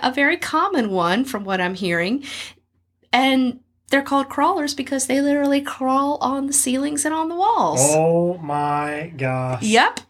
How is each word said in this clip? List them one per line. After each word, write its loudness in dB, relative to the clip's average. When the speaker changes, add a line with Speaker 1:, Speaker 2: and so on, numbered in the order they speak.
Speaker 1:
a 2
very 2
common 0
one 2
from -6
what 0
I'm -2
hearing. -2
And 2
they're 2
called 0
crawlers 0
because -4
they 2
literally 2
crawl 0
on -2
the -4
ceilings 0
and -2
on -2
the -6
walls. 2
Speaker 2:
Oh 2
my -4
gosh. -4
Speaker 1:
Yep. 2